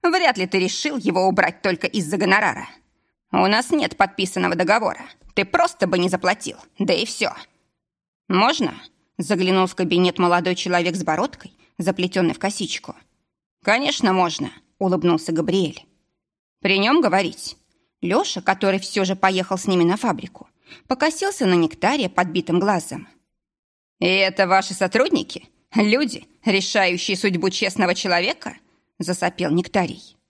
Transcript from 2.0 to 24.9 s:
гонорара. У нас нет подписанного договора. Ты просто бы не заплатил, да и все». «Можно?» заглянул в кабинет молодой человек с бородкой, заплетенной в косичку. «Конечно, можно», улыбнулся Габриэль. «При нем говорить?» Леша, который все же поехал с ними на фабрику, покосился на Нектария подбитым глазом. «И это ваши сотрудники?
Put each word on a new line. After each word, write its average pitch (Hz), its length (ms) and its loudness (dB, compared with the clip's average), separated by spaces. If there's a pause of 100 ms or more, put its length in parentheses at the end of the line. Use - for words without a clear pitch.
гонорара. 190 500 0 (640)
У 190 160 2
нас 214 240 0
нет 302 260 0
подписанного 185 580 0
договора. 190 500 0 (280)
Ты 196 120 0
просто 339 420 0
бы 180 100 0
не 180 120 2
заплатил, 180 480 -2 (220)
да 196 140 2
и 214 120 0
все». - 280 -4 (920)
«Можно?» 190 460 2 (440)
заглянул 185 500 2
в - 80 -10
кабинет 175 440 2
молодой 175 360 2
человек 175 400 -2
с 180 80 -6
бородкой, 170 500 -4 (240)
заплетенной 185 560 0
в - 60 -10
косичку. - 560 -6 (680)
«Конечно, 233 500 0
можно», 175 380 0 (280)
улыбнулся 175 520 0
Габриэль. 165 540 -2 (760)
«При 196 180 2
нем 262 220 4
говорить?» 190 560 -2 (440)
Леша, 208 400 -2
который 196 380 0
все 190 260 -2
же 190 100 -2
поехал 190 420 0
с 185 100 -6
ними 185 160 4
на 180 140 2
фабрику, 220 500 -6 (400)
покосился 311 580 -2
на 185 100 4
Нектария 185 540 0
подбитым 175 500 0
глазом. 185 480 -2 (920)
«И 180 60 -2
это 190 420 2
ваши 190 260 2
сотрудники? - 760 0 (240)